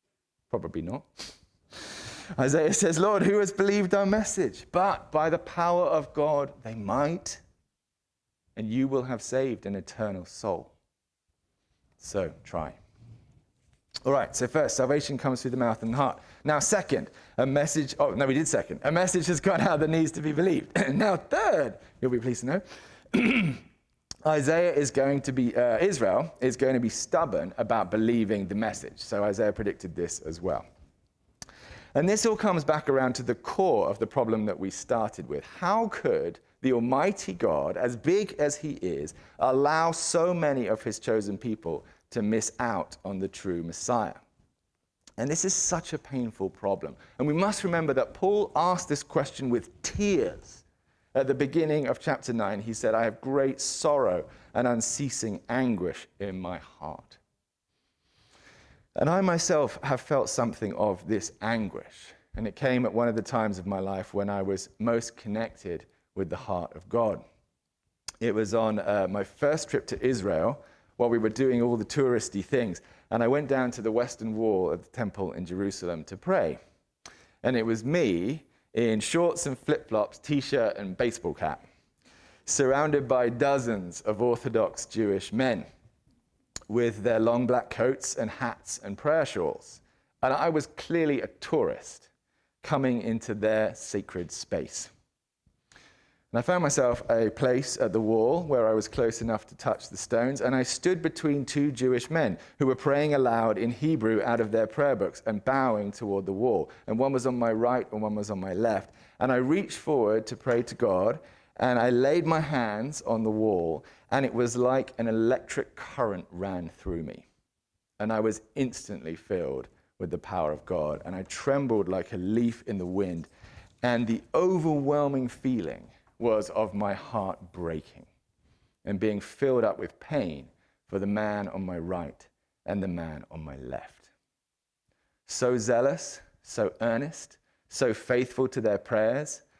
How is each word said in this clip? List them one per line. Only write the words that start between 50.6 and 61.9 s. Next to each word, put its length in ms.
At 100
the 80
beginning 540
of 120
chapter 320
nine, 300
he 140
said, 180
"I 120
have 160
great 380
sorrow 680
and 140
unceasing 840
anguish 580
in 200
my 200
heart." 580
And 140
I 100
myself 640
have 180
felt 260
something 460
of 340
this 240
anguish. 720